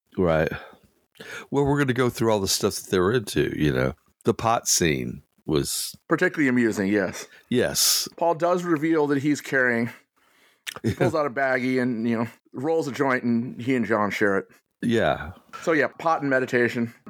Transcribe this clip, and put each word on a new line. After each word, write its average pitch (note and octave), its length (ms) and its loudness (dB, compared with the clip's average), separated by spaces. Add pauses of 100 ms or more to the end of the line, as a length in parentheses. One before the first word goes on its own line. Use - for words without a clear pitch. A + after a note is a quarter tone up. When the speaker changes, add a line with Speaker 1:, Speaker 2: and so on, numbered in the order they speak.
(160)
Speaker 1:
Right. D#2+ 340 2 (1000)
Well, C#3 140 2
we're C#3+ 140 2
gonna C3+ 140 2
go B2 160 2
through A2+ 220 0
all G#2+ 100 4
the F#2+ 80 0
stuff - 280 0
that - 140 -12
they F#2+ 80 4
were F#2 140 4
into, D2+ 440 0
you - 160 2
know. B1+ 220 0 (300)
The A2+ 100 2
pot - 340 -2
scene C2+ 540 0 (240)
was - 500 -2 (120)
Speaker 2:
Particularly E3 400 0
amusing, A2 400 2
yes. G2+ 380 -2 (220)
Speaker 1:
Yes. - 580 0 (100)
Speaker 2:
Paul E3+ 180 0
does F3 280 0
reveal D#3+ 460 2
that C#3 140 0
he's C#3+ 180 0
carrying, A#2+ 500 0 (920)
he A#2 120 0
Speaker 1:
<laughs> - 0 -
Speaker 2:
pulls F3 200 0
out D3+ 120 0
a C3+ 40 -4
baggie B2+ 520 0
and, A#2+ 260 -2
you A2+ 100 0
know, A#2 100 -2 (240)
rolls D#3 360 -2
a B2 40 -6
joint, B2+ 320 0
and A#2+ 360 -2
he C3 160 0
and A#2 100 0
John G#2 240 2
share G2 280 2
it. - 80 -4 (360)
Speaker 1:
Yeah. E2+ 500 0 (300)
Speaker 2:
So, E3+ 100 0
yeah, C3+ 160 2 (100)
pot E3 220 0
and C#3+ 100 -2
meditation. A#2+ 640 0 (180)